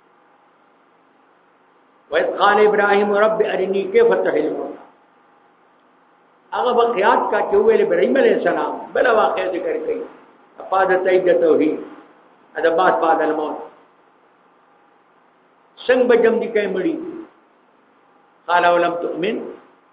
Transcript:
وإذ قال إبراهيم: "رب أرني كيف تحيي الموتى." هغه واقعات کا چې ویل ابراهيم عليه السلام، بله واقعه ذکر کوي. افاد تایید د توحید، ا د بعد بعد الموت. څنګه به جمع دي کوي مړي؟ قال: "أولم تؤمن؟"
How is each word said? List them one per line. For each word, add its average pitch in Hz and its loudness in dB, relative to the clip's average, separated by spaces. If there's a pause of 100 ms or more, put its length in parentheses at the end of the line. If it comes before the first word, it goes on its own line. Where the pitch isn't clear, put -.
(2000)
وإذ 170 -2
قال 208 2
إبراهيم: 208 2
"رب 214 2
أرني 190 -2
كيف 233 2
تحيي 151 -2
الموتى." - -10 (1700)
هغه 233 -2
واقعات 233 2
کا 208 0
چې - -2
ویل 214 4
ابراهيم 196 0
عليه 233 4
السلام، 160 -2 (200)
بله 247 2
واقعه 190 0
ذکر 170 -4
کوي. 156 -6 (580)
افاد 185 0
تایید 185 2
د 170 2
توحید، 151 2 (760)
ا 156 -10
د 160 0
بعد 175 2
بعد 160 0
الموت. 156 -4 (2250)
څنګه 254 2
به 233 4
جمع 220 2
دي - -4
کوي 208 -2
مړي؟ 170 -2 (1500)
قال: 175 2
"أولم 175 2
تؤمن؟" - -6 (300)